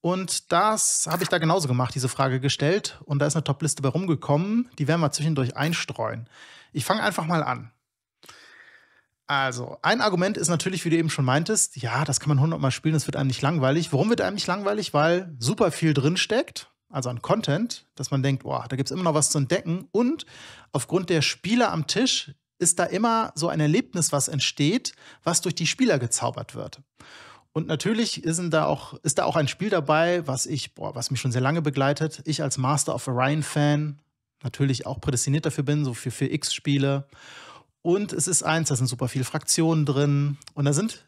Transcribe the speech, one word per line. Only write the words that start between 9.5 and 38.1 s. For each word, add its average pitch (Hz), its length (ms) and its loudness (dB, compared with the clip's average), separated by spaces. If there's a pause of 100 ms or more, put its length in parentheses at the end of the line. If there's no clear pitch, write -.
ein 214 180 2
Argument 196 360 2
ist 165 120 -2
natürlich, 175 360 -2
wie 170 60 0
du 165 60 4
eben 165 140 0
schon 139 140 -2
meintest, 165 520 0
ja, 127 280 -2
das 139 160 -2
kann - 80 -4
man 143 120 4
hundertmal 151 300 2
spielen, 156 240 0
das 147 120 0
wird - 100 -4
einem 139 100 0
nicht 127 160 -2
langweilig. 147 500 2
Warum 143 160 2
wird 233 120 2
einem 190 140 -2
nicht - 120 -6
langweilig? 202 480 -2
Weil 170 460 2
super 165 320 2
viel 156 220 2
drinsteckt, 180 760 0 (200)
also 123 200 -4
an 120 120 -8
Content, 208 640 0 (100)
dass - 160 -6
man 135 100 2
denkt, 135 220 0
"Boah, 123 240 -4
da 135 80 -6
gibt's 135 160 -2
immer 185 100 -4
noch 160 120 2
was 147 160 2
zu 151 80 0
entdecken." 165 520 -2
Und 240 360 0 (440)
aufgrund 170 400 -2
der 160 120 4
Spieler 220 500 0
am 160 160 -2
Tisch 226 440 0 (260)
ist 175 200 2
da 180 60 2
immer 226 500 0
so 165 140 -2
ein 160 100 -2
Erlebnis, 160 540 2
was 139 160 0
entsteht, 151 640 0 (320)
was 170 160 0
durch 180 160 -4
die 165 100 -2
Spieler 214 320 2
gezaubert - 560 -4
wird. - 260 -12 (720)
Und 156 140 -2
natürlich 214 560 -2
ist 165 180 -2 (100)
da 156 160 4
auch, - 360 -2
ist 156 160 0
da 185 60 2
auch 147 120 0
ein 147 120 4
Spiel 208 220 -4
dabei, 165 560 2
was 131 200 -2
ich, - 280 -6
boah, 104 200 -8
was 123 160 -6
mich 127 100 -2
schon 123 120 0
sehr 127 80 0
lange 156 220 2
begleitet, 143 640 0
ich 156 160 -2
als 135 160 -2
Master 135 360 0
of 127 140 -6
Orion-Fan 147 880 0 (440)
natürlich 135 440 0
auch 131 140 -6
prädestiniert 143 460 0
dafür 147 180 -2
bin, 147 200 2
so 123 100 -2
für, 120 180 -6
für - 140 -2
X-Spiele. 139 840 0 (720)
Und 190 300 2